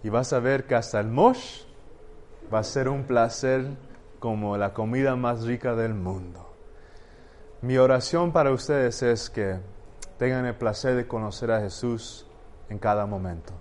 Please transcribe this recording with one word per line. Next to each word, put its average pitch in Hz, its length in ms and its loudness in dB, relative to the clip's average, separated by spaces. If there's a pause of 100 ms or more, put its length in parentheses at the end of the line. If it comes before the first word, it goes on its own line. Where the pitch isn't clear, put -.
Y 107 60 -4
vas 120 220 0
a 135 60 2
ver 131 260 2
que 127 120 2
hasta 113 240 0
el 107 80 -2
mosh 208 540 2 (920)
va 107 60 4
a 107 40 -4
ser 131 240 -2
un 139 140 -2
placer 127 640 2 (540)
como 104 360 -2
la 101 180 0
comida 127 420 2
más 120 280 -2
rica 120 300 -2
del 113 200 0
mundo. 90 520 -6 (1160)
Mi 127 160 2
oración 131 540 4
para 139 200 6
ustedes 131 500 2
es 117 280 2
que 98 280 -2 (600)
tengan 127 280 0
el 120 80 -2
placer 117 400 0
de 120 140 0
conocer 113 420 -4
a 113 100 4
Jesús 113 680 -4 (420)
en 104 100 -8
cada 104 280 2
momento. 92 540 -6